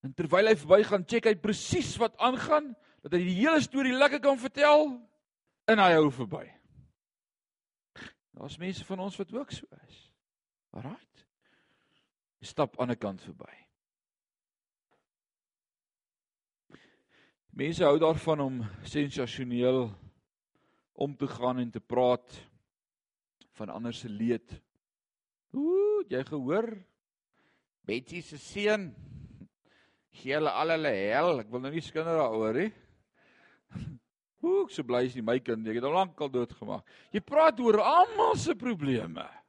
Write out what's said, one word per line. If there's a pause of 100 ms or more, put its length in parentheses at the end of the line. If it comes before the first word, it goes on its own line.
En
terwyl
hy
verbygaan,
check
hy
presies
wat
aangaan, (260)
dat
hy
die
hele
storie
lekker
kan
vertel, (680)
en
hy
hou
verby. (1900)
Daar's
mense
van
ons
wat
ook
so (220)
is. (640)
Alright? (1120)
Jy
stap
aan
die
kant
verby. (4000)
Mense
hou
daarvan
om (260)
sensasioneel (1120)
om
te
gaan
en
te
praat (1200)
van
ander
se
leed. (920)
"Ooh,
het
jy
gehoor? (1120)
Betsy
se
seun, (1160)
gee
hulle
al
hulle
hel."
Ek
wil
nou
nie
skinder
daaroor
nie. (1700)
"Ooh,
ek
so
bly
is
nie
my
kind
nie.
Ek
het
hom
lank
al
doodgemaak." (260)
Jy
praat
oor
almal
se
probleme. (240)